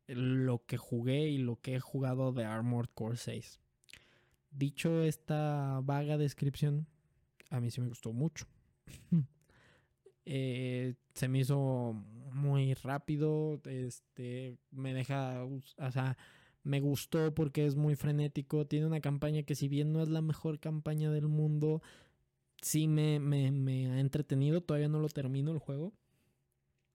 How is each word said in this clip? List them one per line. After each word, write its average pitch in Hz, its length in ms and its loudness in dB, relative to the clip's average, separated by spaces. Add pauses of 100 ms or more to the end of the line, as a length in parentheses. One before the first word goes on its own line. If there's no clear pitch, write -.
lo 127 600 0
que 123 100 -4
jugué 131 520 0
y 143 100 0
lo 120 220 -2
que 131 160 -4
he 127 40 -2
jugado 131 520 0
de 123 120 0
Armored 117 500 0
Core 120 220 -4
seis. - 440 -10 (920)
Dicho 147 520 0
esta 147 800 0
vaga 147 360 0
descripción, 147 680 0 (640)
a 123 100 -2
mí 120 100 -2
sí 123 100 -6
me 120 80 -2
gustó 113 240 -8
mucho. 135 340 -4 (400)
<laughs> - 540 0 (920)
Eh, 127 640 -2 (200)
se - 120 -2
me 131 140 2
hizo 131 540 2 (380)
muy 139 420 2
rápido, 151 920 0
este, 127 920 -8 (140)
me 131 240 -6
deja, 131 500 -4
o 135 460 -8
sea, 131 260 0 (460)
me 139 160 0
gustó 151 560 0
porque 151 320 2
es 139 80 2
muy 151 220 2
frenético. 147 720 0
Tiene 151 200 2
una 160 140 0
campaña 147 420 0
que 139 140 -2
si 139 120 0
bien 147 240 2
no 160 100 2
es 156 60 0
la 160 140 0
mejor 156 380 -2
campaña 156 500 -2
del 151 160 2
mundo, 151 560 2 (800)
sí 156 240 2
me, 151 320 4
me, 139 320 2
me 131 400 2
ha 127 80 0
entretenido. 143 640 2
Todavía 147 280 0
no 151 120 2
lo 156 80 0
termino 139 440 -2
el 160 60 -2
juego, 143 360 -6 (1000)